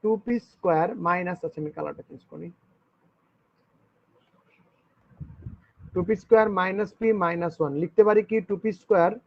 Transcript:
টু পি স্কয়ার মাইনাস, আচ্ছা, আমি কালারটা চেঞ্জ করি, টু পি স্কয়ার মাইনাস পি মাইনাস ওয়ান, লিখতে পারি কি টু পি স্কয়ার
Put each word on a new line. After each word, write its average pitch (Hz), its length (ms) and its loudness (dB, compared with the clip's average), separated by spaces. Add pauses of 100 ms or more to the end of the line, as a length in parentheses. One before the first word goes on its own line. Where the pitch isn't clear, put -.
টু 214 100 0 (120)
পি 240 120 -2 (160)
স্কয়ার 170 360 0 (200)
মাইনাস, 180 380 -4
আচ্ছা, 160 160 -10
আমি 151 160 -8
কালারটা 147 300 -10
চেঞ্জ - 140 -20 (100)
করি, 165 160 -16 (3500)
টু 185 140 -2
পি 220 140 0
স্কয়ার 220 260 6 (120)
মাইনাস 190 300 -2 (100)
পি 226 80 0 (160)
মাইনাস 170 360 -2
ওয়ান, 147 120 0 (100)
লিখতে 175 260 2
পারি 214 220 4
কি 220 80 0 (120)
টু 202 140 -2
পি 220 80 -2 (100)
স্কয়ার 180 300 2 (160)